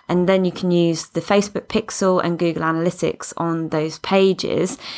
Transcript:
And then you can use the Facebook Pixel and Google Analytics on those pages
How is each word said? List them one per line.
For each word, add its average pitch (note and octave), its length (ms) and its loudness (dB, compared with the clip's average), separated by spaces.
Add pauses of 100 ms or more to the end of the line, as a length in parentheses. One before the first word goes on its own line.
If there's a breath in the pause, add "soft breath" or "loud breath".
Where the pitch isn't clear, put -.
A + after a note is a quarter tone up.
And F3+ 200 2
then F#3+ 160 4
you F3 80 0
can F3+ 180 -2
use E3+ 360 2
the - 140 -6
Facebook G3+ 460 0
Pixel F#3+ 560 0
and E3+ 160 -2
Google E3 240 0
Analytics E3 720 -2
on E3 320 -2
those D#3 320 -4
pages F#3+ 800 2 (200 loud breath)